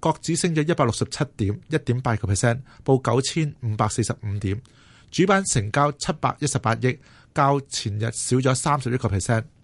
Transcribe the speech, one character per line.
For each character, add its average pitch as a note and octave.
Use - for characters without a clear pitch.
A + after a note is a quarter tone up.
國 D#3+
指 E3
升 E3+
咗 D3+
一 E3+
百 D3+
六 A2+
十 -
七 -
點， G#2
一 D3+
點 B2+
八 A#2+
個 G2
percent， A#2+
報 C3+
九 A#2+
千 D3+
五 A2
百 A2
四 -
十 -
五 G#2
點。 G2+
主 E3+
板 G3
成 G#2+
交 D3
七 -
百 C3+
一 D3+
十 C3+
八 A2+
億， A#2+
較 C#3+
前 -
日 G#2+
少 -
咗 C3
三 C#3+
十 B2
一 B2
個 A#2+
percent。 A2